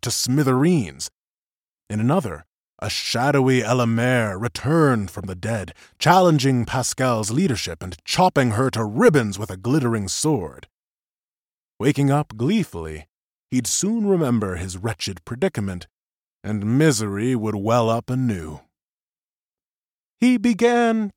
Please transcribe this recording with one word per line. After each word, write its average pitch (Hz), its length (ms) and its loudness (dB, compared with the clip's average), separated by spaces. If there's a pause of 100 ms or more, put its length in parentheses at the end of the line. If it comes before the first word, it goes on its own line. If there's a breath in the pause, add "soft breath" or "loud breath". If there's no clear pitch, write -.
to 123 80 -4
smithereens. 131 1000 0 (800)
In 107 100 -4
another, 113 460 -2 (340)
a 104 120 -6
shadowy 131 760 0
Elamere 117 720 0
returned 120 760 0
from 95 140 -12
the 95 100 -8
dead, 98 380 -6 (260 soft breath)
challenging 147 680 4
Pascal's 120 640 -2
leadership 117 520 -2
and 90 220 -12
chopping 143 460 2
her 123 200 0
to 113 140 -4
ribbons 113 540 2
with 107 120 -8
a 92 60 -8
glittering 113 520 -2
sword. 90 600 -4 (1120)
Waking 139 300 2
up 143 260 -2
gleefully, 98 680 -4 (440)
he'd 123 160 -2
soon 214 400 0
remember 120 500 2
his 90 200 -8
wretched 98 480 -6
predicament, 110 640 -4 (580)
and 107 340 -2
misery 113 560 0
would 110 200 -2
well 113 340 2
up 117 220 -2
anew. 98 500 -4 (1600)
He 247 200 4
began 226 800 2